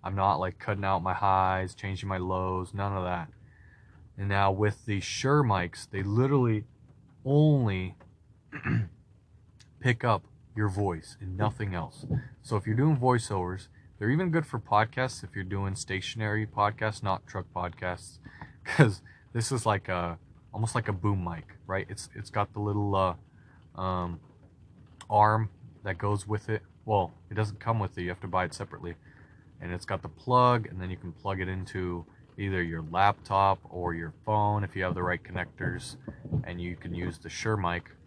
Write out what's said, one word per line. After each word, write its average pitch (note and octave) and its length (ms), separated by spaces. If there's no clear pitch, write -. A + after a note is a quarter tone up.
I'm F#2+ 140
not, G2 200
like, F#2 220
cutting G2 260
out F#2+ 180
my F#2 100
highs, F#2+ 640
changing G2 340
my F#2+ 100
lows, F#2 540
none G2+ 240
of F#2 80
that. F2 240
And G2+ 140
now G2 200
with G2+ 360
the G2+ 140
Shure C#3 420
mics, F#2+ 480
they G2 120
literally A#2 640
only C3 720
<clears throat> A2+ 380
pick B2 240
up A2 200
your G#2+ 120
voice F#2+ 520
and F#2+ 160
nothing G#2 380
else. - 320
So - 140
if G2 100
you're A2 100
doing D3 200
voiceovers, G#2 720
they're G#2 120
even E3+ 200
good D#3+ 160
for C3 120
podcasts A2 680
if - 100
you're G2 80
doing G2 320
stationary G#2+ 720
podcasts, G#2+ 560
not G2 240
truck F#2 280
podcasts, F2+ 640
<laughs> - 220
'cause A2+ 380
this A#2 180
is B2 160
like G#2 220
a, F2 300
almost A2 220
like A#2 140
a G#2+ 40
boom G2 320
mic, E2+ 320
right? F#2+ 220
It's, - 260
it's G#2+ 160
got G#2 220
the G#2 80
little, G#2 340
uh, - 840
um, F2+ 400
arm G#2+ 400
that F#2+ 160
goes G2+ 280
with G#2 220
it. A2 140
Well, G2 280
it - 40
doesn't G#2 240
come A#2 220
with F#2+ 180
it. F2+ 40
You F2+ 80
have F2 100
to F#2+ 80
buy F#2 160
it F2 100
separately. E2+ 400
And F2 120
it's F2 120
got - 180
the - 60
plug, B2 580
and - 140
then F2+ 100
you F#2 60
can E2+ 160
plug F#2+ 280
it F#2 80
into F2+ 580
either F#2+ 240
your E2 280
laptop G2 760
or F2 300
your E2 180
phone G#2 400
if F2+ 100
you F#2 80
have F2+ 120
the F2+ 80
right F2+ 200
connectors, F2 760
and F2 160
you F2 160
can F2 180
use F2 240
the - 100
Shure A2 280
mic F2 340